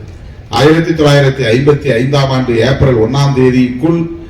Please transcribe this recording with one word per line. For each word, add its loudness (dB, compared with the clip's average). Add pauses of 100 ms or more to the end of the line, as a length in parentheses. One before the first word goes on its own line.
(480)
ஆயிரத்தி 2
தொள்ளாயிரத்தி 2
ஐம்பத்தி 0
ஐந்தாம் 0
ஆண்டு -2
ஏப்ரல் 2
ஒண்ணாம் 0
தேதிக்குள் 0 (220)